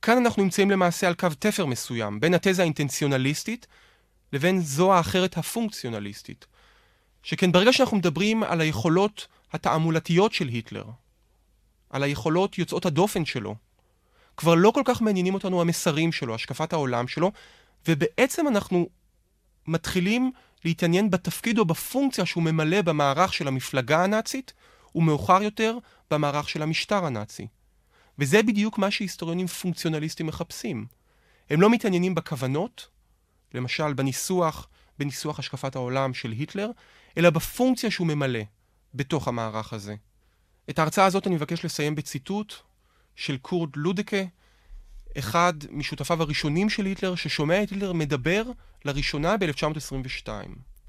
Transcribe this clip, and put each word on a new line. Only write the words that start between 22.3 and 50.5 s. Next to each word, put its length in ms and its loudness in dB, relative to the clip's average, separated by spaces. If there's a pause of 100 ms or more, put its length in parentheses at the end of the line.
ממלא 400 2
במערך 520 2
של 140 -2
המפלגה 560 0
הנאצית, 480 -2 (420)
ומאוחר 480 4
יותר 360 -2 (320)
במערך 380 0
של 140 -4
המשטר 420 -2
הנאצי. 420 -8 (720)
וזה 240 4
בדיוק 360 0
מה 120 2
שהיסטוריונים 560 -4
פונקציונליסטים 800 -4
מחפשים. 600 -8 (640)
הם 100 4
לא 100 8
מתעניינים 440 2
בכוונות, 760 -4 (640)
למשל 380 -2
בניסוח, 760 -2 (300)
בניסוח 400 -6
השקפת 380 -8
העולם 380 -2
של 160 -8
היטלר, 400 -6 (480)
אלא 120 8
בפונקציה 600 0
שהוא 160 -2
ממלא 340 -2 (540)
בתוך 340 -2
המערך 440 -6
הזה. 220 -10 (760)
את 80 -4
ההרצאה 260 4
הזאת 220 2
אני 80 0
מבקש 300 -4
לסיים 300 -2
בציטוט 600 -8 (600)
של 200 -4
קורט 400 -4
לודקה, 460 -2 (960)
אחד 340 2 (180)
משותפיו 520 -4
הראשונים 480 0
של 140 -2
היטלר, 300 -2
ששומע 480 0
את 80 -4
היטלר 220 -6
מדבר 520 0 (400)
לראשונה 520 0
באלף 180 0
תשע 120 -2
מאות 100 -2
עשרים 280 -8
ושתיים. 520 -10 (320)